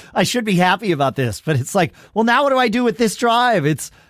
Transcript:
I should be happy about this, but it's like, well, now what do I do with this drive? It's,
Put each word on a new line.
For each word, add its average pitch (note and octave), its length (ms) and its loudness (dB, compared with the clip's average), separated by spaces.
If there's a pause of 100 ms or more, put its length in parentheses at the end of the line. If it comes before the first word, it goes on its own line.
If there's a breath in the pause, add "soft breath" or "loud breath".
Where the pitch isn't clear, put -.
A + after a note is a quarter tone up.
(140 loud breath)
I - 80 0
should A#3 220 -2
be G#3 100 -2
happy F3+ 380 0
about C#3 240 0
this, A#2+ 240 -4
but D#3 180 -2
it's C3 160 -6
like, F3 180 0 (220 loud breath)
well, A3 100 0
now A#3+ 200 2
what C#4 60 2
do C4 80 2
I B3+ 100 2
do A#3+ 160 0
with A3+ 120 0
this A3+ 200 0
drive? A#3 500 2
It's, D3+ 240 -4 (200 soft breath)